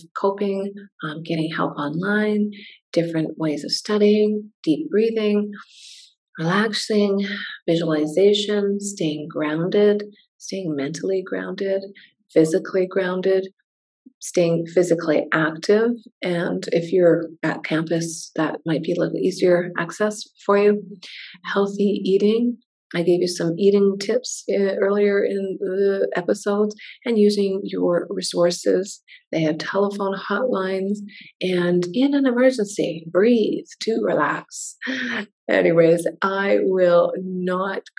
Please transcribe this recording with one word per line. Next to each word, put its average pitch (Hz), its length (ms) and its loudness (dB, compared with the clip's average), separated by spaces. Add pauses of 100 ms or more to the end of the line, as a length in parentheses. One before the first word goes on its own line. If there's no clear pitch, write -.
(160)
coping, 196 560 -2 (300)
um, 160 220 -8
getting 165 260 -2
help - 260 -4
online, 208 760 -2 (400)
different 165 440 -2
ways 156 280 -4
of - 80 -6
studying, 214 800 2 (100)
deep 156 260 0
breathing, 208 640 2 (880)
relaxing, 202 880 0 (420)
visualization, 190 1120 2
staying 151 500 -4
grounded, 190 760 0 (340)
staying 185 380 -8
mentally 165 480 -4
grounded, 190 580 -4 (500)
physically 180 560 2
grounded, 190 600 0 (720)
staying 170 460 0
physically 170 680 2
active. 165 580 2 (320)
And 180 500 -4
if 170 200 0
you're 170 360 4 (140)
at - 220 -4
campus, 165 720 -4
that - 300 -2
might 160 160 0
be 175 100 -4
a 175 80 -2
little 160 180 -2
easier 175 600 2
access 208 440 -4 (220)
for 202 140 4
you. 208 240 4 (600)
Healthy 202 600 0
eating. 214 540 2 (380)
I 175 60 0
gave 175 180 4
you 180 80 0
some 170 300 -2
eating 196 400 4
tips, - 500 -4
uh, 196 320 0
earlier 202 440 2
in 196 340 -4
the 196 560 0
episode, 208 540 0 (360)
and 233 140 0
using 202 460 4
your 180 440 0
resources. 185 960 0 (300)
They 160 100 0
have 160 160 0
telephone 202 580 -2
hotlines, 190 840 -2 (420)
and 180 520 2
in 277 220 2
an 277 100 2
emergency, 233 840 0
breathe 220 560 2 (140)
to 226 200 -2
relax. - 760 -2 (760)
Anyways, 170 560 4 (160)
I 196 400 0
will 180 560 4
not 185 640 -4 (160)